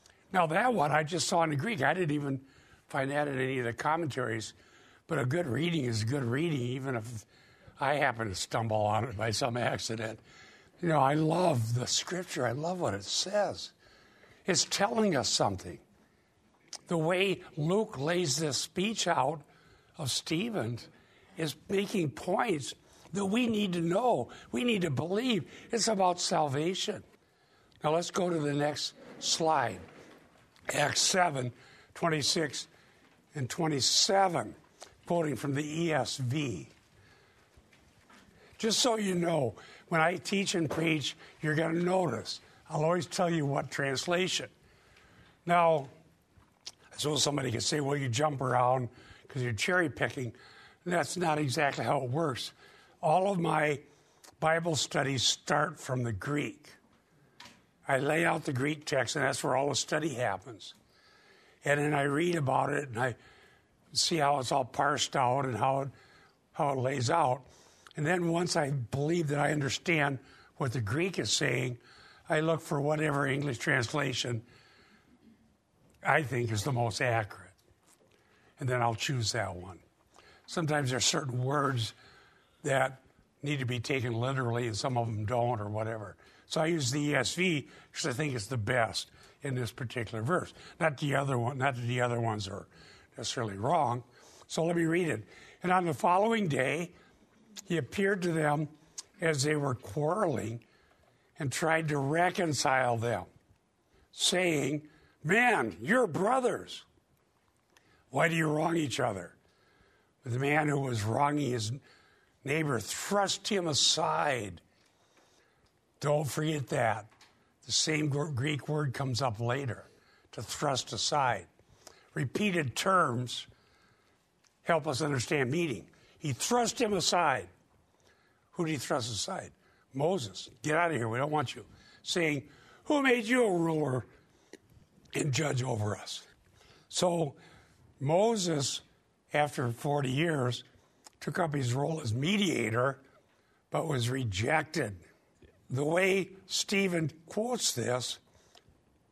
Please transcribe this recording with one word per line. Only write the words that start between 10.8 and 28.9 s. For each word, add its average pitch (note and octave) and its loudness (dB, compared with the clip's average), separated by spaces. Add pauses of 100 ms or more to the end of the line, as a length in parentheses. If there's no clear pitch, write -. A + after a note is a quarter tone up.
You E3+ 0
know, D3+ 4
I C#3 4
love D#3 2
the B2 -2
scripture. F3 -4
I A#2 0
love E3 -4
what B2 0
it G2+ -6
says. F#3 -2 (760)
It's E3 2
telling G#3+ 2
us B2 2
something. F#2+ 0 (1080)
The E3+ 0
way F3+ 2 (140)
Luke F3+ 0
lays D#3 0
this D3 -2
speech G3 -2
out D3 0 (560)
of C#3 -2
Stephen D#3+ -2 (580)
is D#3+ -4 (140)
making G3 0
points F3+ -2 (400)
that G3 -2
we A#3 2
need G#3 0
to F3 0
know. F3+ 2 (240)
We A#3+ -2
need A3 2
to E3+ 0
believe. F3+ 0 (260)
It's A3+ 0
about F#3 2
salvation. D#3 0 (800)
Now D3+ 2
let's E3+ 0
go F3+ 0
to E3 0
the D3 0
next D3 -2 (260)